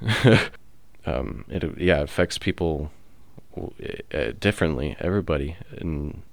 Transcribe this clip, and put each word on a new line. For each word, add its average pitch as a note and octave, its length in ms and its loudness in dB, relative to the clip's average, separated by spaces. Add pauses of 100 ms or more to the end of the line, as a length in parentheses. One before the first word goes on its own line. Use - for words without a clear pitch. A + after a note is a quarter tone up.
<laughs> A2+ 560 6 (480)
Um, B1+ 440 -4
it, F2+ 160 -2 (140)
yeah, E2 200 6
it D2+ 60 4
affects - 340 0
people D#2+ 540 0 (640)
w-, - 160 -8 (420)
uh, A#1 240 0
differently, D#2 600 2
everybody, D#2+ 560 0 (160)
and D2 500 -4 (100)